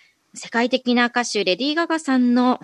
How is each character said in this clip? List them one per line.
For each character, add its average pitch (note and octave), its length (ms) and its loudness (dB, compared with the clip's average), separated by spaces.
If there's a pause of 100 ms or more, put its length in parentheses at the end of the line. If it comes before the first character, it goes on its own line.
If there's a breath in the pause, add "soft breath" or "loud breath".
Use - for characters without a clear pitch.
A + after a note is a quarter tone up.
(340 soft breath)
世 - 160 -16
界 A#3+ 180 0
的 B3 260 0
な A#3+ 120 2
歌 A#3+ 180 -2
手 G#3 200 -4
レ G#3+ 120 2
デ B3 80 -4
ィ D4 80 -2
ー・ - 20 -8
ガ E4+ 120 -2
ガ D#4+ 120 -2
さ C4 180 0
ん B3 180 4
の B3 300 2